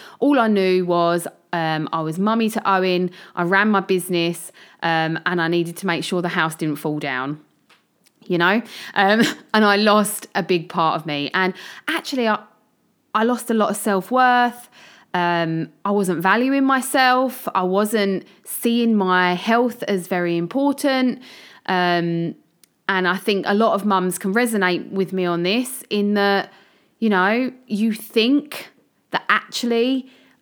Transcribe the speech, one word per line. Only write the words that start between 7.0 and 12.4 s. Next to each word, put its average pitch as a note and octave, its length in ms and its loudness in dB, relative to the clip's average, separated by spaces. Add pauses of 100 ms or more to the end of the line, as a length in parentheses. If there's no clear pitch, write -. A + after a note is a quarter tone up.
you F3 140 -2
know? F#3+ 240 2 (320)
Um, G3+ 260 4 (180)
<laughs> - 160 -6
and A3 120 4
I G3+ 100 4
lost G#3 580 2
a F#3 80 -2
big E3+ 280 -2
part D#3+ 280 0
of D#3 60 -10
me. C#3+ 300 -6
And F#3 180 0 (360)
actually, C#4 400 -4
I, G#3+ 100 0 (760)